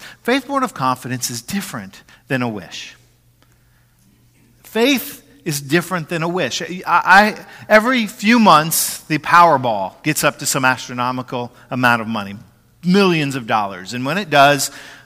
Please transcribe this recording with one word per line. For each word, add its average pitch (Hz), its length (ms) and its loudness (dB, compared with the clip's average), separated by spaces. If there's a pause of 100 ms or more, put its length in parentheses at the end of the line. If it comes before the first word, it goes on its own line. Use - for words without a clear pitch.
(260)
Faith 262 220 -2
born 277 160 -4
of 233 120 -6
confidence 127 560 -4
is 120 100 -10
different 135 640 -10 (260)
than 131 140 -2
a 120 60 -2
wish. - 480 -12 (1700)
Faith 240 600 -4 (220)
is 143 160 -6
different 160 480 -4
than 165 160 -4
a 170 40 -2
wish. 175 320 -4
I, 180 240 -10
I, 185 600 2 (220)
every 220 400 2
few 233 320 2
months, 165 640 2
the 151 140 -2
Powerball 127 840 2
gets 151 220 -2
up 143 160 0
to 143 60 -10
some 135 180 -2
astronomical 123 880 -4 (180)
amount 120 320 2
of 107 60 -10
money, 101 260 -6 (500)
millions 170 520 2
of 120 100 -10
dollars. 101 480 -4
And 123 100 -6
when 156 140 -4
it 190 100 -8
does, 143 440 4 (340)